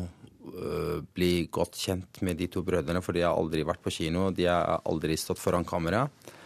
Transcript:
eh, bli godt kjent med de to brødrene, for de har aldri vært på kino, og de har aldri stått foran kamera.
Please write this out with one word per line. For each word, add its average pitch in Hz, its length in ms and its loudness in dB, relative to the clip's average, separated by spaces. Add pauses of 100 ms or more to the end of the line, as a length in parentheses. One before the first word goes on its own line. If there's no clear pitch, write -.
(540)
eh, 78 480 -4
bli 90 320 2 (160)
godt - 300 -2
kjent 92 420 -4
med 90 160 0
de 90 160 -2
to 92 80 -2
brødrene, 87 400 0
for 87 160 -2
de 87 80 4
har 82 80 4
aldri 80 320 0
vært 85 160 -2
på - 160 -4
kino, 85 300 0
og 90 100 -2
de 87 80 4
har 85 400 4
aldri 80 320 0
stått - 240 -4
foran 87 240 2
kamera. 92 400 2 (400)